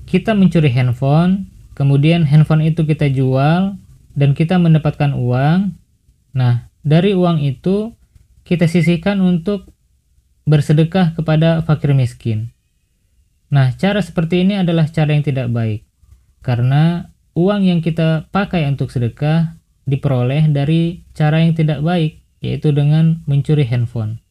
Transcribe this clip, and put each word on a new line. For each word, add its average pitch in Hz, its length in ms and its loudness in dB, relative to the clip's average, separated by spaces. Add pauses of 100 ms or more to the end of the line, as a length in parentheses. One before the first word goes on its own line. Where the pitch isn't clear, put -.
kita 208 320 -2
mencuri 175 320 4
handphone, 143 800 0 (240)
kemudian 143 560 2
handphone 156 400 4
itu 160 160 0
kita 147 240 0
jual, 139 720 0 (320)
dan 143 240 2
kita 175 240 0
mendapatkan 147 560 2
uang. 143 560 0 (640)
Nah, 123 320 0 (160)
dari 175 320 2
uang 170 240 0
itu, 190 560 -4 (480)
kita 170 240 0
sisihkan 175 560 0
untuk 180 480 -2 (720)
bersedekah 160 720 2
kepada 160 480 0
fakir 143 320 0
miskin. 117 560 -4 (960)
Nah, 131 240 0
cara 196 320 -2
seperti 180 400 -2
ini 196 160 0
adalah 165 240 0
cara 151 320 -2
yang 147 80 0
tidak 131 240 -4
baik, 113 400 -4 (560)
karena 139 640 0 (240)
uang 196 320 0
yang 175 160 2
kita 160 480 -2
pakai 190 400 -2
untuk 135 240 -4
sedekah 151 640 -2 (320)
diperoleh 135 640 0
dari 165 640 -2
cara 156 240 0
yang 165 160 2
tidak 151 240 -2
baik, 160 400 -2 (240)
yaitu 135 240 -4
dengan 156 560 2
mencuri 143 400 0
handphone. 113 560 -4 (100)